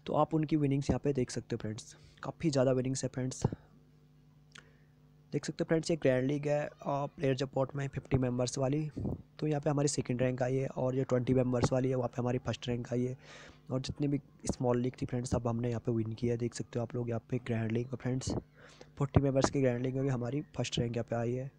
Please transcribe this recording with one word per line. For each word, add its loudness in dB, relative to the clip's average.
तो -4
आप 4
उनकी 2
विनिंग्स 2
यहाँ 0
पे 2
देख 0
सकते -4
हो -6
फ्रेंड्स, -8
काफ़ी -2
ज़्यादा 4
विनिंग्स 0
है -4
फ्रेंड्स। -4
देख -2
सकते -4
हो 0
फ्रेंड्स, 2
ये 2
ग्रैंड 4
लीग -2
है 0
और -2
प्लेयर 0
सपोर्ट -2
में -2
फिफ्टी 0
मेंबर्स 0
वाली, 0
तो -2
यहाँ 0
पे 0
हमारी 2
सेकंड -2
रैंक 0
आई 0
है -2
और -2
जो 0
ट्वेंटी 2
मेंबर्स 2
वाली 0
है, 0
वहाँ -2
पे -4
हमारी 0
फर्स्ट -4
रैंक -4
आई 0
है। -4
और 0
जितनी -4
भी 0
स्मॉल 0
लीग -2
थी -2
फ्रेंड्स, -4
सब -2
हमने 0
यहाँ -2
पे 0
विन 0
किया 0
है। 0
देख -2
सकते -6
हो -2
आप -8
लोग -4
यहाँ -2
पे 0
ग्रैंड 0
लीग 0
में -8
फ्रेंड्स, -2
फोर्टी 2
मेंबर्स 2
की 0
ग्रैंड 2
लीग 10
में 0
भी 2
हमारी -2
फर्स्ट 0
रैंक 0
यहाँ -2
पे 0
आई 0
है। -4